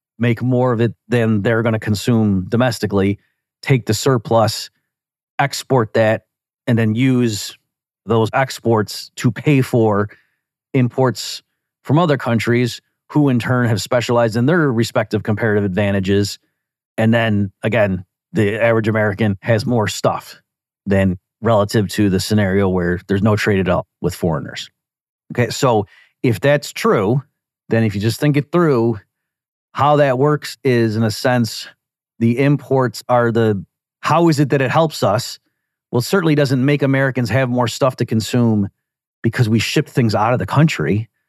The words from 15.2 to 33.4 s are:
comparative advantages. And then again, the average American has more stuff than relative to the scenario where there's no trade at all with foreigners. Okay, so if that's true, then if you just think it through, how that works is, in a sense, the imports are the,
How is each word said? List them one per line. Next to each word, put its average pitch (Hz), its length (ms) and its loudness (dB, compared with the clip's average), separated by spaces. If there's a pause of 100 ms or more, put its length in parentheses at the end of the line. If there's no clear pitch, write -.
comparative 104 420 0
advantages. 98 720 0 (600)
And 113 160 2
then 104 380 0 (100)
again, 101 420 0 (280)
the 107 300 0
average 113 260 2
American 107 520 0
has 110 240 0
more 113 240 0
stuff - 520 -4 (440)
than 95 340 0 (220)
relative 104 480 0
to 101 220 0
the 92 100 0
scenario 101 480 0
where 90 380 -2
there's 98 160 -2
no 107 140 2
trade 101 240 0
at 90 80 -2
all 87 180 -2 (140)
with 87 140 -4
foreigners. - 540 -6 (640)
Okay, 117 180 -2
so 113 360 0 (360)
if 117 180 0
that's 143 320 0
true, 131 500 0 (460)
then 113 160 0
if 95 100 -2
you 101 60 -4
just 110 200 -2
think 147 160 0
it 143 140 -2
through, 120 480 2 (720)
how 147 240 2
that 139 220 2
works 147 460 -2
is, 113 320 2
in 110 60 2
a 110 80 2
sense, 123 580 -2 (500)
the 117 200 2
imports 135 720 0
are 120 220 2
the, 107 340 0 (360)